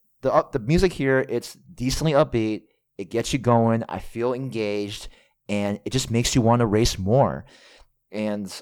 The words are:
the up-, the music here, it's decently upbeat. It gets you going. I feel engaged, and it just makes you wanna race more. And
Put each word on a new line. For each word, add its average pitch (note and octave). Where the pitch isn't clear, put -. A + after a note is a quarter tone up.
the B2+
up-, -
the C#3
music E3+
here, C3+
it's A#2
decently C3
upbeat. A2+
It G2
gets A#2
you -
going. A2+
I -
feel A#2+
engaged, G#2+
and G2+
it -
just C3
makes A#2
you B2+
wanna A#2
race G#2+
more. G2
And G#2